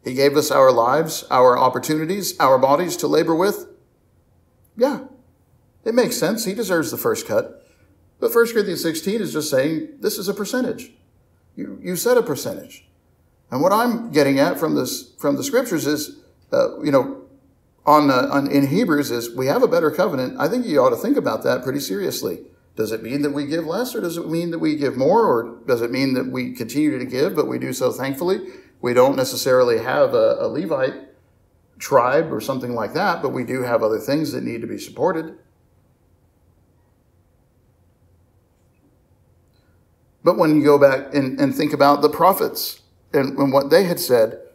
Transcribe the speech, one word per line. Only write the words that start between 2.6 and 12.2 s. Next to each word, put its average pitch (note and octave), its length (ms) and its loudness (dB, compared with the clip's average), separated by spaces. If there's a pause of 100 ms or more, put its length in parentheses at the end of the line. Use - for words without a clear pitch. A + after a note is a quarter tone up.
to D3 100 -2
labor D#3+ 260 2
with. F#3 320 0 (1080)
Yeah, B3 300 -2 (800)
it A3+ 100 -2
makes A#3 220 2
sense. A3 280 -2
He F#3 100 -4
deserves F3+ 380 -2
the A2+ 40 -8
first - 300 -4
cut. - 400 -4 (540)
But A3+ 120 0
First A#3 220 2
Corinthians F#3 280 -2
sixteen F#3+ 380 -4
is D#3+ 120 -6
just D3 180 -4
saying D3 500 -2
this - 160 -4
is F#3+ 120 -8
a G3 60 -4
percentage. - 580 -6 (640)
You, - 260 -12
you F3+ 140 -6
set A#3+ 200 2
a A3 60 -2